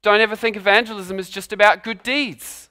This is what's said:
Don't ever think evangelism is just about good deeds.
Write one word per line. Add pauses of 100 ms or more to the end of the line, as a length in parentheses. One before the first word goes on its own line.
Don't
ever
think
evangelism
is
just
about
good
deeds.